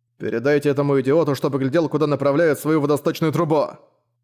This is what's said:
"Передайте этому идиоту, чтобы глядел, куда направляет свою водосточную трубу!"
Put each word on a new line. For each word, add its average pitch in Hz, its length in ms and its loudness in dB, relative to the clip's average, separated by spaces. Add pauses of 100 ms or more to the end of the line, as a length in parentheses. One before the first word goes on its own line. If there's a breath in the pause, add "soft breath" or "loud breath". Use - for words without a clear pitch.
(200)
"Передайте 135 480 0
этому 143 320 2
идиоту, 143 340 2
чтобы 139 240 -4
глядел, 135 300 0
куда 151 180 0
направляет 143 540 0
свою 156 220 0
водосточную 151 500 -2
трубу!" 151 360 0 (560)